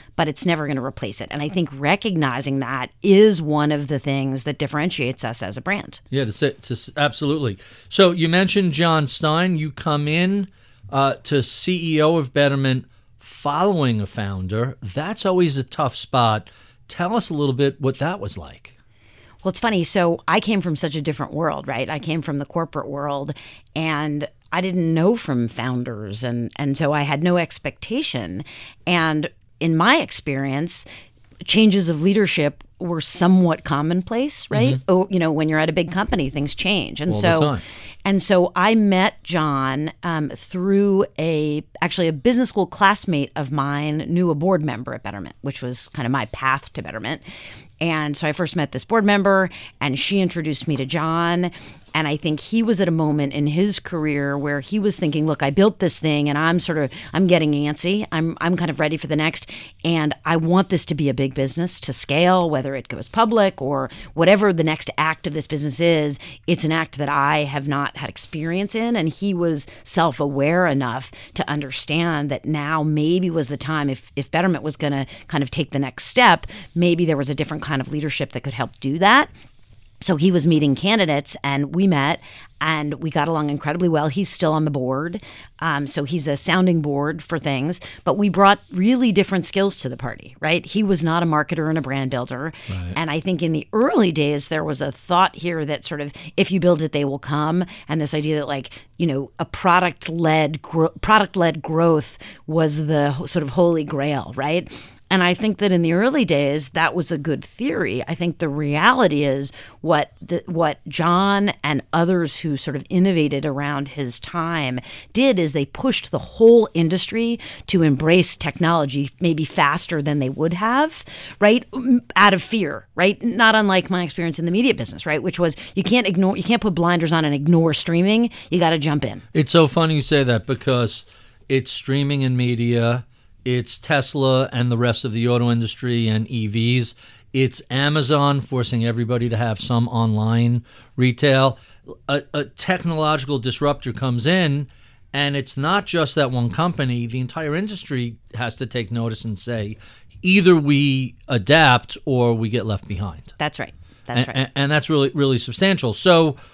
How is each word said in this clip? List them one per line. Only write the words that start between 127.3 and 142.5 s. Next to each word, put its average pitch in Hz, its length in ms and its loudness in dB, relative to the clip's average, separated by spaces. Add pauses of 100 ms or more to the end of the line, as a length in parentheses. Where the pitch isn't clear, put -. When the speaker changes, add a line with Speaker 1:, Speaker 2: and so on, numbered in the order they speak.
Speaker 1:
ignore 165 400 4
streaming. 202 560 2 (200)
You 180 80 2
gotta 165 200 4
jump 147 260 0
in. 104 160 -8 (140)
Speaker 2:
It's 156 180 0
so 165 140 8
funny 160 280 2
you 147 60 0
say 139 240 2
that 120 220 0
because 123 580 -2 (460)
it's 135 200 0
streaming 139 540 -2
and 131 100 2
media. 120 680 2 (400)
It's 123 360 -2
Tesla 135 720 2
and 123 180 0
the 117 80 0
rest 120 260 0
of 127 60 -4
the 117 160 0
auto 120 240 4
industry 117 560 0
and 110 240 0
E 113 160 -4
Vs. 117 480 0 (380)
It's 135 280 0 (120)
Amazon 143 680 2
forcing 120 460 -2
everybody 117 420 0
to 113 80 -2
have 113 220 -2
some 117 300 0
online 117 760 2 (300)
retail. 131 640 2 (500)
A, 143 140 -2 (100)
a 147 120 -2
technological 156 960 -2